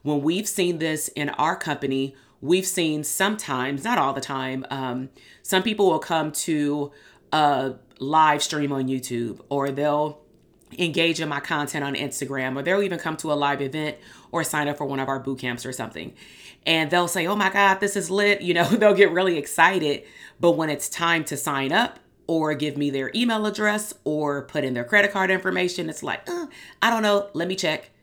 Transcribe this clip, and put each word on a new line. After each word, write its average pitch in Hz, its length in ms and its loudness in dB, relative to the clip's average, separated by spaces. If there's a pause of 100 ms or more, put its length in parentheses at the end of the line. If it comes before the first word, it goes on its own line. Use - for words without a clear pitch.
When 147 200 -2
we've 180 280 0
seen 175 300 0
this 156 280 -4
in 147 220 -4
our 151 260 0
company, 135 580 -4 (280)
we've 185 260 2
seen 151 380 -2
sometimes, 143 800 -2
not 240 120 0
all 139 140 2
the 135 80 -4
time, 131 500 -6
um, 131 420 -6 (320)
some 185 200 2
people 208 260 4
will 156 100 4
come 156 340 -2
to 147 580 -2 (400)
a 143 440 2 (240)
live 147 440 4
stream 147 300 -2
on 131 160 -2
YouTube, 120 580 -4
or 139 240 -2
they'll 151 480 0 (600)
engage 165 400 0
in 156 80 -4
my 143 140 -4
content 147 420 -4
on 139 120 -4
Instagram, 131 600 -4
or 139 60 -4
they'll 185 180 2
even 185 160 -2
come 156 200 -6
to 156 160 -4
a - 20 2
live 143 260 0
event 151 360 -4 (340)
or 165 100 -2
sign 147 280 0
up 143 80 -4
for 147 80 -6
one 135 160 -4
of 135 80 -4
our 135 100 -2
boot 127 180 -6
camps 123 280 -6
or 127 80 -8
something. 107 400 -10 (520)
And 160 240 2
they'll 175 200 2
say, 170 180 -2
"Oh 208 80 0
my 196 140 2
God, 196 320 4
this 202 160 0
is 170 120 -4
lit." 202 320 4
You 175 120 0
know, 170 100 4
<laughs> 139 60 2
they'll 208 240 6
get 180 180 8
really 180 260 2
excited. 165 680 4 (360)
But 170 120 6
when 160 180 0
it's 143 180 -4
time 165 380 0
to 143 100 -6
sign 139 380 -2
up 226 260 0 (260)
or 156 280 2
give 143 240 -2
me 143 120 0
their 135 240 -4
email 220 320 0
address 214 480 -2 (120)
or 147 380 -2
put 143 200 -4
in 131 100 -2
their 120 120 -2
credit 202 260 4
card 190 180 0
information, 180 600 -2
it's - 140 -12
like, 139 260 -6
"Uh, 349 180 -6 (340)
I 226 80 2
don't 226 140 2
know. 202 300 2
Let 170 160 -2
me 185 80 -2
check. 160 320 -4 (140)